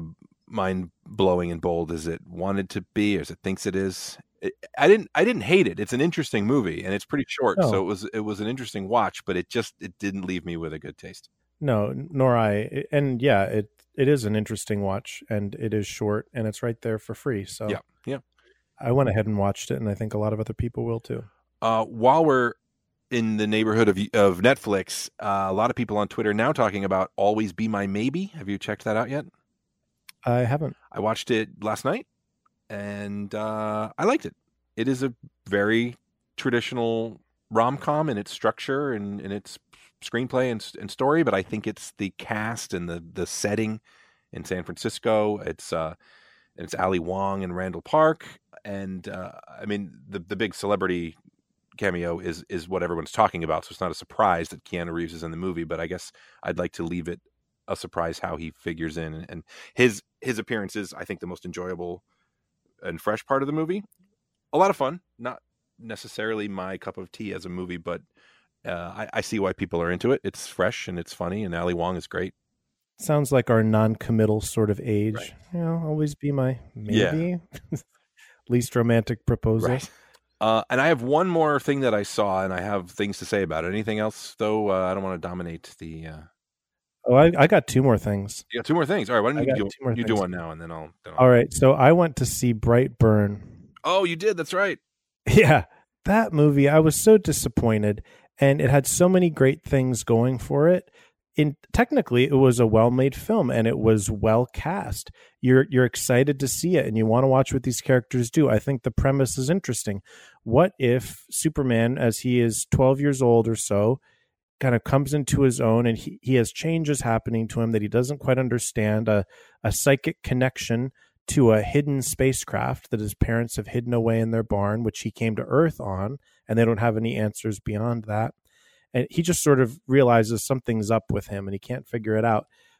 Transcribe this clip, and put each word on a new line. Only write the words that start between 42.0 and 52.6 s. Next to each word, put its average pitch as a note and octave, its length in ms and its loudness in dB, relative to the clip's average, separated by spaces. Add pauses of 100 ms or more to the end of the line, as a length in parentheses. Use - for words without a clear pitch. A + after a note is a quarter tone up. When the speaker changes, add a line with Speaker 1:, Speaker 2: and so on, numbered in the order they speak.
Speaker 1:
cast A2 560 -8
and F2 160 -6
the, E2+ 120 -8 (120)
the F2+ 120 -6
setting G#2+ 540 -4 (540)
in A#2 100 -12
San F#2 200 -8
Francisco. G#2+ 760 -2
It's, - 320 -10
uh, D#2+ 240 -6 (600)
it's E2+ 180 -12
Ali F#2 240 0
Wong G2 440 -4
and F2+ 120 -8
Randall F2+ 260 -8
Park, - 600 0 (240)
and, G2 420 -10
uh, F#2+ 240 -12 (160)
I - 180 -18
mean, G2+ 280 -6 (160)
the, G2 100 -8
the F2+ 160 -10
big F#2+ 180 -4
celebrity F#2 600 -2 (640)
cameo F2 420 -2
is, E2+ 300 -10
is E2+ 180 -8